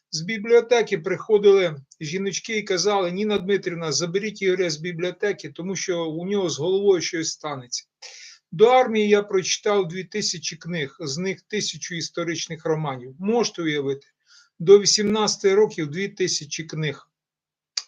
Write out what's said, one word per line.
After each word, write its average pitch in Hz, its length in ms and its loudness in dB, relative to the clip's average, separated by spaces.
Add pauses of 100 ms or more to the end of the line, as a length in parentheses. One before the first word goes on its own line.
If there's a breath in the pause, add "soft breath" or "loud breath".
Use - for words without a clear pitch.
(140)
З 156 60 -4
бібліотеки 226 800 2
приходили 190 800 4 (240)
жіночки 190 580 -4
і 202 40 -4
казали: 196 480 0
"Ніна 208 280 -2
Дмитрівна, 175 540 -2
заберіть 190 500 -4
Ігоря 185 280 2
з 147 60 -6
бібліотеки, 180 720 -4
тому 175 280 -8
що 170 300 -4
у 160 200 -6
нього 196 220 -2
з 135 100 -4
головою 190 420 2
щось 160 280 -4
станеться". 135 560 -10 (680 loud breath)
До 196 160 6
армії 226 420 4
я 202 140 4
прочитав 202 640 0
дві 180 160 -10
тисячі 185 520 -6
книг, 165 440 -8
з 143 180 -6
них 185 240 -6
тисячу - 520 -6
історичних 165 720 -6
романів. 131 520 -4
Можете 202 440 0
уявити? 139 440 -4 (520 soft breath)
До 196 220 8
вісімнадцяти 202 760 0
років 208 320 2
дві 180 220 -6
тисячі 170 560 -6
книг. 156 460 -8 (760)